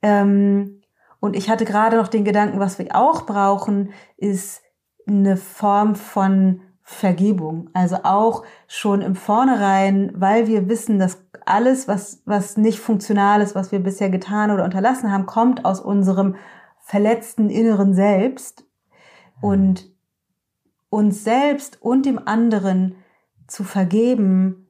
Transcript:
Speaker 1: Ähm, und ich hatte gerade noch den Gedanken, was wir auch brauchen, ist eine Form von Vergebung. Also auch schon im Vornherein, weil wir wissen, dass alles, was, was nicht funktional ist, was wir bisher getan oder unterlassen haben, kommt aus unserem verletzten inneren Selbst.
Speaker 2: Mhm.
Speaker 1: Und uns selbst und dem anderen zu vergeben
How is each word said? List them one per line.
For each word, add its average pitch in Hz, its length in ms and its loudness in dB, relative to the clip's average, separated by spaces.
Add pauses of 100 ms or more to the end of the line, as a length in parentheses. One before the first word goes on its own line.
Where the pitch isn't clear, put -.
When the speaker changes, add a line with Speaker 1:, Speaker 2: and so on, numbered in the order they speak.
Speaker 1:
Ähm, 202 760 2 (420)
und 196 160 -4
ich 190 140 -6
hatte 226 140 0
gerade 220 340 0
noch 220 100 0
den 214 160 0
Gedanken, 208 340 0
was 196 200 -2
wir - 180 -6
auch 247 300 2
brauchen, 202 640 0 (260)
ist 190 460 -6 (440)
eine 196 300 2
Form 208 580 0
von 190 680 0 (200)
Vergebung. 170 880 -2
Also 180 300 0
auch 220 400 0 (240)
schon 202 360 -2
im 196 120 -2
Vornherein, 196 1000 0
weil 208 320 2
wir 208 200 0
wissen, 220 300 -2
dass 185 240 -2 (240)
alles, 254 420 0
was, - 380 -6
was 202 300 -2
nicht 214 240 2
funktional 208 640 0
ist, 202 120 -4
was 190 160 -6
wir 202 100 -2
bisher 190 300 -2
getan 208 400 -2
oder 190 140 0
unterlassen 208 480 0
haben, 196 140 -2
kommt 240 380 0
aus 185 160 -2
unserem 190 560 0 (440)
verletzten 214 680 0
inneren 202 440 2
Selbst. 202 680 0 (800)
Speaker 2:
Mhm. 202 60 -2
Speaker 1:
Und 190 420 2 (1000)
uns 208 360 0
selbst 277 560 0
und 262 260 0
dem 247 200 -2
anderen 196 680 0 (500)
zu - 180 -10
vergeben 190 1040 0